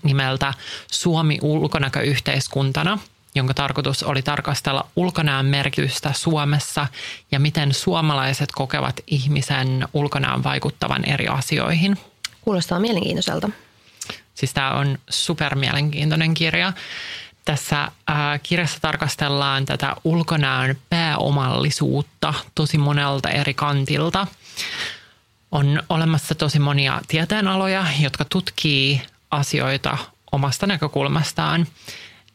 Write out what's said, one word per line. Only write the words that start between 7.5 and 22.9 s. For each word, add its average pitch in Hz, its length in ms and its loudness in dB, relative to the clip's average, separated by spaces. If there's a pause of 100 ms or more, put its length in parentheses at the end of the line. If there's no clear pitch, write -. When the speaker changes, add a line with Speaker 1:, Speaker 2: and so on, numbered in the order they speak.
Speaker 1:
suomalaiset 147 800 0
kokevat 131 540 -2
ihmisen 131 880 0
ulkonäön 135 520 0
vaikuttavan 135 640 -2
eri 139 200 0
asioihin. 156 680 0 (420)
Speaker 2:
Kuulostaa 180 400 0
mielenkiintoiselta. 196 720 0 (840)
Speaker 1:
Siis - 200 -4
tää 135 200 0
on 139 240 0 (120)
supermielenkiintoinen 151 1200 0
kirja. 170 380 0 (720)
Tässä, 147 440 0 (180)
ää, 147 320 0
kirjassa 175 420 -2
tarkastellaan 139 840 0
tätä 139 380 -2
ulkonäön 143 720 2 (140)
pääomallisuutta 143 1400 0 (200)
tosi 156 240 2
monelta 143 520 2